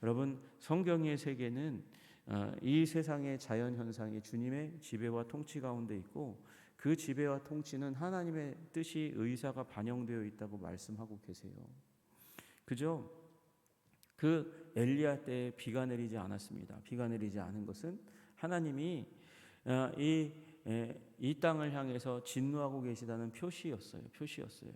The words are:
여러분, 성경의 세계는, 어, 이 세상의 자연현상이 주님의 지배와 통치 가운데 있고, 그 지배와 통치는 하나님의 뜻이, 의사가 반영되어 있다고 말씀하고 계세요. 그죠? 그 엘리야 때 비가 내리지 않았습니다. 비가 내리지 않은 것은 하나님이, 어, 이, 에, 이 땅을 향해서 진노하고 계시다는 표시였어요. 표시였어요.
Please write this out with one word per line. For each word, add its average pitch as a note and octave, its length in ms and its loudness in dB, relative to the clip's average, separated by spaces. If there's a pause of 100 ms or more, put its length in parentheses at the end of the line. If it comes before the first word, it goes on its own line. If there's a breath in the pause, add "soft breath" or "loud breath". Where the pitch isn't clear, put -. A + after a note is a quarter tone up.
여러분, C3 360 2 (200 loud breath)
성경의 D#3+ 580 4
세계는, B2+ 640 -2 (440 loud breath)
어, G2+ 340 2
이 D3+ 240 8
세상의 D3 540 2
자연현상이 A2+ 840 0
주님의 C#3 580 -2
지배와 A#2 440 0
통치 D3 360 -6
가운데 A#2+ 380 -2
있고, G#2 460 -8 (320 loud breath)
그 D3+ 200 4
지배와 C#3+ 480 0
통치는 C#3+ 520 -4
하나님의 E3 640 -2 (160)
뜻이, D#3+ 420 0
의사가 B2 480 0
반영되어 A#2 600 -2
있다고 G#2 340 -6
말씀하고 G#2 640 -8
계세요. F#2 320 -12 (1120 loud breath)
그죠? D3+ 440 0 (1040)
그 - 600 2
엘리야 C#3 480 4
때 B2 340 0
비가 B2 280 0
내리지 A#2+ 320 0
않았습니다. G2+ 680 -6
비가 A#2+ 240 -2
내리지 G#2+ 320 0
않은 G2 260 -4
것은 D#3+ 340 -6 (360 loud breath)
하나님이, D#3+ 680 0 (600 loud breath)
어, C3 320 4
이, D#3 340 6 (340 loud breath)
에, A#2 360 0 (180)
이 C#3 200 2
땅을 D3+ 340 4
향해서 B2+ 500 -2
진노하고 C#3 580 0
계시다는 A#2 500 -2
표시였어요. E3 680 -6 (160)
표시였어요. - 580 -8